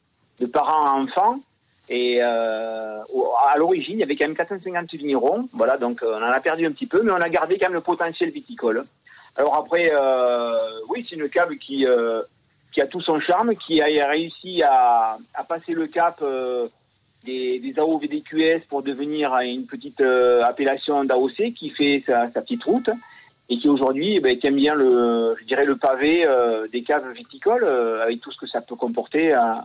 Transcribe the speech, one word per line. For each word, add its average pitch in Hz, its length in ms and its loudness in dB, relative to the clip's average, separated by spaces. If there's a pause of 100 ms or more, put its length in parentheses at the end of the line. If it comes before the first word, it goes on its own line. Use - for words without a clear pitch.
(400)
de 123 60 -2
parents 151 400 0
à 139 60 2
enfants. 180 480 0 (500)
Et, 120 320 0
euh, 110 800 -4 (100)
au, 127 140 0 (260)
à 147 60 4
l'origine, 175 400 0
il - 20 0
y - 20 0
avait 143 140 -2
quand 147 100 0
même 156 100 -6
quatre 165 140 -4
cent 190 120 -8
cinquante 175 320 -8
vignerons. 147 580 0
Voilà, 120 240 0
donc, 120 260 -4
euh, 110 160 -2
on 110 60 -6
en 120 80 0
a 131 80 0
perdu 165 240 -2
un 156 80 -2
petit 139 140 -10
peu, 175 160 2
mais 220 100 2
on 180 80 0
a 170 80 0
gardé 170 300 0
quand 185 80 2
même 180 80 -2
le 165 80 -4
potentiel 170 480 -2
viticole. 135 560 -4 (500)
Alors 147 200 2
après, 165 360 0
euh, 123 640 2 (320)
oui, 240 220 -6
c'est 170 60 -12
une 151 120 -4
cave 170 280 0
qui, 135 300 -2
euh, 117 360 2 (500)
qui - 80 0
a - 60 0
tout 180 160 -8
son 160 180 0
charme, 196 360 2
qui 160 260 0
a 147 260 2
réussi 165 540 -4
à, 120 560 4 (160)
à 135 100 -8
passer 170 280 -6
le 160 160 -2
cap, 170 340 -2
euh, 127 460 -2 (560)
des, 127 340 -4
des 127 200 -8
A 156 60 2
O 160 140 2
V 147 80 -4
D 147 160 -6
Q 156 220 0
S 160 240 2
pour 139 140 -4
devenir 143 560 -4
une 123 280 -4
petite, 131 340 -10
euh, 127 440 6
appellation 135 600 0
d'A 131 140 2
O 131 100 2
C 220 240 -4
qui 156 180 -12
fait 143 360 0
sa, 120 260 2
sa 123 100 -4
petite 240 220 -6
route 277 260 0 (600)
et 120 80 0
qui 151 100 0
aujourd'hui, 139 480 2
eh 165 40 2
ben, 131 180 2
tient 139 140 0
bien 143 220 2
le, 120 640 4
je - 60 -18
dirais, 135 220 0
le 139 100 2
pavé, 147 500 2
euh, 117 420 2
des 120 140 -6
caves 135 300 -2
viticoles, 165 520 -2
euh, 117 380 2
avec 117 200 -2
tout - 100 -16
ce - 60 -18
que - 80 -14
ça 120 160 -6
peut - 120 -14
comporter, 127 600 0
euh, 123 60 4 (240)